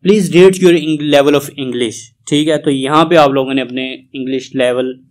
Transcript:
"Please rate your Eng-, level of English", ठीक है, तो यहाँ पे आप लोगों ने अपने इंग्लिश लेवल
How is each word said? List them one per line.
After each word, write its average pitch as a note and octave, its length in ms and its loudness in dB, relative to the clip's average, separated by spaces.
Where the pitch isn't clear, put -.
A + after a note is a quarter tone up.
"Please F#3+ 240 2
rate F#3 260 6
your F3+ 160 4
Eng-, D3+ 420 -2
level C#3+ 180 4
of C#3+ 180 -2
English", B2 440 -6
ठीक D3+ 200 -2
है, D3+ 100 0
तो D3 120 -4
यहाँ C#3+ 340 0
पे E3 120 0
आप C#3+ 160 4
लोगों C3+ 220 -2
ने C3+ 80 -2
अपने C3 420 -10
इंग्लिश C3 420 -8
लेवल B2+ 440 -2